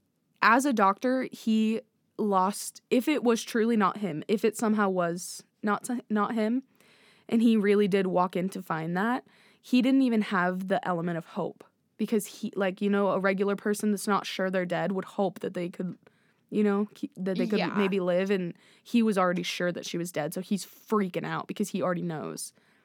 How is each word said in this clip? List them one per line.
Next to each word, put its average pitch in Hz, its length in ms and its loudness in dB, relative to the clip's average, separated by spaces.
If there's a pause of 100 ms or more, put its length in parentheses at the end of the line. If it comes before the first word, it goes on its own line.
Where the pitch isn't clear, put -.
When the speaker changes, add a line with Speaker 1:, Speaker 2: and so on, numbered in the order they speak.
(420)
Speaker 1:
as 233 220 6
a 285 80 2
doctor, 233 600 2
he 220 480 0 (380)
lost, 196 720 0
if 247 180 2
it 294 160 2
was 233 180 2
truly 233 340 0
not 202 220 2
him, 170 300 -4
if 214 160 0
it 226 120 2
somehow 214 320 2
was 180 540 -4 (200)
not 208 220 -2
to, 240 240 -6
not 214 260 0
him, 226 280 0 (680)
and 226 140 2
he 226 140 6
really 208 320 4
did 190 180 2
walk 180 300 0
in 185 140 -2
to 190 120 -10
find 165 340 -4
that, 226 280 -2 (380)
he 247 200 2
didn't 269 200 4
even 233 200 4
have 185 460 0
the 190 180 0
element 175 320 -2
of 165 80 -10
hope - 380 -8 (340)
because 214 280 -2
he, - 300 -10
like, 190 240 -2
you 202 80 0
know, 202 220 2
a 175 100 0
regular 196 360 0
person 208 340 -2
that's 202 180 -2
not 196 180 0
sure 190 240 -4
they're 185 140 -2
dead 175 280 -2
would 190 120 -4
hope - 360 -4
that 190 140 -6
they 175 140 -6
could, - 280 -8 (520)
you 214 160 0
know, 208 300 2
keep, - 220 -10
that 185 200 -2
they 240 100 0
could 220 120 0
Speaker 2:
Yeah. - 180 -2
Speaker 1:
maybe 196 240 2
live, 180 300 2
and 185 240 -2 (280)
he 233 200 2
was 214 160 2
already 180 240 2
sure 180 300 -2
that - 120 -8
she - 140 -6
was 175 120 -6
dead, 156 220 -4
so 185 80 -6
he's 190 240 -4
freaking 185 600 -2
out 160 220 -6
because - 240 -6
he 190 120 -4
already 175 200 -2
knows 143 500 -8 (320)